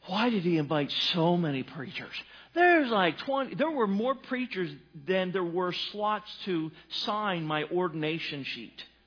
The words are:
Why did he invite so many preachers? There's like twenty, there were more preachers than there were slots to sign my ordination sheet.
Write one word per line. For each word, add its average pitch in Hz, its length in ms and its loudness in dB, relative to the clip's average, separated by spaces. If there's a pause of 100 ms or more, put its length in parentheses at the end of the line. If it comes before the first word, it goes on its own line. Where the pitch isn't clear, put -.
Why 214 240 0
did 208 120 2
he 165 160 4
invite 147 340 0 (200)
so 175 240 4
many 143 280 0
preachers? - 500 -10 (400)
There's 330 360 6
like 185 280 4
twenty, 269 360 -2
there 277 160 0
were 269 160 2
more 214 280 2
preachers 247 560 -4 (360)
than 185 260 2
there 185 120 0
were 175 280 0
slots 208 580 -4 (140)
to 160 260 -2 (200)
sign 208 560 -2
my 151 180 0
ordination 160 800 -2
sheet. - 400 -12 (220)